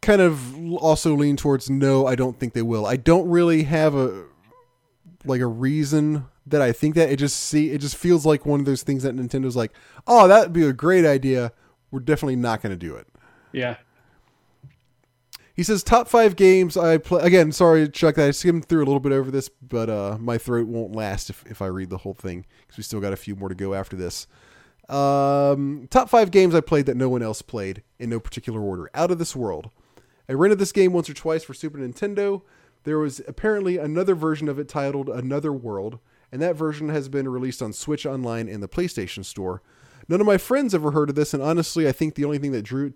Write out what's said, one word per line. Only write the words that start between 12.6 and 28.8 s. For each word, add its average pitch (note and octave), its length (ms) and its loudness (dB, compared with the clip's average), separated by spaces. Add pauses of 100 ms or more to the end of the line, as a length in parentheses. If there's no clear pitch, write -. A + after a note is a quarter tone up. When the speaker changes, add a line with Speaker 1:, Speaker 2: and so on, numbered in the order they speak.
Speaker 1:
gonna G2+ 140 -6
do E2+ 200 -12
it." G#1 120 -18 (440)
Speaker 2:
Yeah. B2 260 -6 (1800)
Speaker 1:
He F3 80 -4
says, G3 200 0
"Top A#3 240 4
five A3 280 6
games F#3 400 6
I E3 220 4
play." D#3+ 260 0
Again, F3 280 6
sorry, D#3+ 360 6
Chuck, D3+ 280 2
that D3 120 4
I C#3+ 40 2
skimmed E3+ 340 0
through E3 180 0
a C#3 40 0
little C#3 120 2
bit C#3 120 -2
over C3+ 180 0
this, C3+ 200 -6
but, A#2 400 -6
uh, G#2 300 -4
my A#2 180 -4
throat A#2 300 -2
won't A2+ 280 -8
last G#2 340 -6
if, - 180 -18
if - 140 -14
I G2 60 -6
read F#2 240 -8
the F#2 80 -10
whole G2 160 -12
thing, F2+ 300 -12 (220)
'cause - 100 -20
we G#2+ 60 -14
still A2 160 -10
got G2 140 -4
a F#2+ 40 -8
few G#2 180 -12
more G2 140 -10
to F#2+ 60 -10
go G2 180 -6
after F#2+ 220 -8
this. F2+ 300 -10 (640)
Um, C#3 1040 0
top B3 180 4
five A3 220 4
games F#3 240 6
I E3 60 6
played C#3+ 260 0
that B2 100 -2
no C3 100 0
one B2+ 160 -2
else A2 180 -6
played, G2 420 -10 (160)
in A#2+ 100 -8
no A#2 100 -4
particular A2 420 -10
order. F#2 320 -8